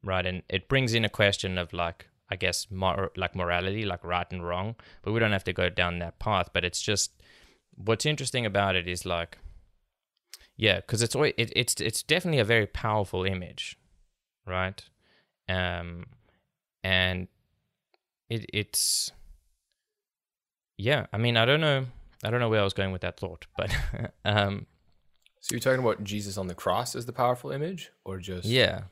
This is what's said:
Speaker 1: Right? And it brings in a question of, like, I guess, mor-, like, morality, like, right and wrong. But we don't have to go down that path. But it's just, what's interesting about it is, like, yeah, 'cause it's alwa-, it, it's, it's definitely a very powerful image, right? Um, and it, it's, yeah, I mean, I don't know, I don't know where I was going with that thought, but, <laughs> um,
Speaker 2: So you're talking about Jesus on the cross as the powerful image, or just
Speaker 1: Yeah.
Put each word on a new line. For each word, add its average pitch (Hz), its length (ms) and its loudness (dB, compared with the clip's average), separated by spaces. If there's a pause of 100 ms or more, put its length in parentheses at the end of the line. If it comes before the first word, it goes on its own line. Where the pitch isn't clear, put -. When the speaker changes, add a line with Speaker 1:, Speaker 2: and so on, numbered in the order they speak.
Speaker 1:
Right? 92 220 0
And 92 240 -4
it 95 180 -2
brings 131 260 2
in 113 120 2
a 110 40 0
question 98 480 2
of, 87 160 -4
like, 85 340 -4 (220)
I 101 60 -4
guess, 90 340 -2
mor-, 95 480 -2
like, 92 180 -4
morality, 90 500 0
like, 90 180 -6
right 87 280 -4
and 87 160 -6
wrong. 95 280 -4 (260)
But 104 100 -4
we 113 80 2
don't 110 120 4
have 98 140 0
to 98 80 -2
go 90 140 2
down 87 320 0
that 85 200 -8
path. 95 340 0
But 87 100 2
it's 87 180 -2
just, - 300 0 (640)
what's 110 300 0
interesting 135 400 -2
about 98 300 2
it 87 120 0
is, 90 160 -4
like, 85 360 -4 (1160)
yeah, 101 260 4
'cause 110 200 -2
it's 117 140 0
alwa-, 123 220 2
it, 113 180 0
it's, - 260 0
it's - 220 -2
definitely 165 360 2
a 110 60 6
very 107 220 4
powerful 104 560 0
image, 92 560 -6 (680)
right? 92 380 -4 (640)
Um, 87 580 -4 (800)
and 92 440 2 (1000)
it, 113 240 -4
it's, - 580 0 (1700)
yeah, 120 340 0
I 104 60 -4
mean, 117 180 4
I 113 100 6
don't 143 160 6
know, 135 260 2 (360)
I 107 60 0
don't 120 100 2
know 120 100 2
where 110 120 4
I - 20 6
was 98 100 2
going 95 180 0
with 92 100 -6
that 90 160 -6
thought, 85 300 -8 (100)
but, - 180 0 (240)
<laughs> - 260 -8
um, 101 420 2 (760)
Speaker 2:
So - 140 -4
you're 120 60 -4
talking 131 180 4
about 113 240 0
Jesus 101 340 -6
on 95 80 -4
the 90 100 -6
cross 107 400 0
as 120 120 -8
the 123 60 -10
powerful 123 380 0
image, 156 400 -8 (140)
or 95 140 -8
just 90 280 -6
Speaker 1:
Yeah. 107 440 4